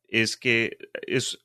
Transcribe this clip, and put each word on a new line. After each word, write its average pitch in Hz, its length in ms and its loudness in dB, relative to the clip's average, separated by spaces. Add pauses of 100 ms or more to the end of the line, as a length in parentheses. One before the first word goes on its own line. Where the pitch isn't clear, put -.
es 113 300 2
que 113 400 0 (280)
es, - 400 -2